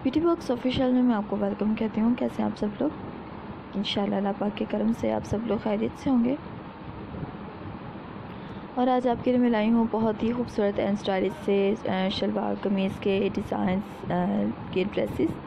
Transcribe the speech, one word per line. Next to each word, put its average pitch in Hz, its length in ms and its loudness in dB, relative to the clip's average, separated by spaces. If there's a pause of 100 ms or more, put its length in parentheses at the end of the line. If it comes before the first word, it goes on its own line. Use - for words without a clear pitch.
Beauty 262 200 2
Box 339 260 2
Official 254 420 2
में 254 100 6
मैं 247 120 6
आपको 208 220 0
वेलकम 202 380 0
कहती 220 260 0
हूँ। 233 140 4
कैसे 233 280 -2
हैं 214 80 2
आप 208 60 -6
सब 208 260 -4
लोग? 302 100 0 (840)
इंशाल्लाह 202 420 0
अल्लाह 196 140 0
पाक 202 220 -2
के - 100 -2
करम 214 280 0
से - 180 0
आप 107 140 0
सब - 240 -2
लोग 202 140 0
खैरियत 214 300 0
से - 180 -2
होंगे। 254 280 4 (2500)
और 247 100 4
आज 254 180 4
आपके 240 240 2
लिए 247 100 4
मैं 247 100 6
लाई 214 180 4
हूँ 226 220 4
बहुत 220 320 2
ही 226 100 2
खूबसूरत 226 440 0
and 208 200 2
स्टाइलिश 196 360 0
से, 202 440 2 (120)
अ, 190 200 2
शलवार 202 460 0
कमीज़ 196 440 0
के 196 300 2
designs, 196 540 0 (220)
अ, - 20 -8 (680)
के 185 100 2
dresses। - 460 0 (160)